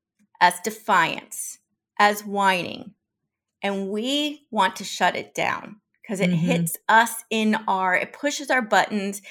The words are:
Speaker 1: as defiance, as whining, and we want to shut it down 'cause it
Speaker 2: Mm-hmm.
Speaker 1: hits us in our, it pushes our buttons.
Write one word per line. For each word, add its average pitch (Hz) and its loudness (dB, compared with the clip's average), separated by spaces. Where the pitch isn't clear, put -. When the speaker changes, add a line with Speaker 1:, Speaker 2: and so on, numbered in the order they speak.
Speaker 1:
as 180 4
defiance, - -2
as 208 2
whining, 196 -2
and 196 -2
we 285 -4
want 196 0
to 196 -12
shut - 0
it - -10
down - -6
'cause 196 -6
it 180 2
Speaker 2:
Mm-hmm. 170 2
Speaker 1:
hits 170 0
us 226 4
in 220 2
our, 190 0
it - -2
pushes 294 -4
our 262 2
buttons. 202 0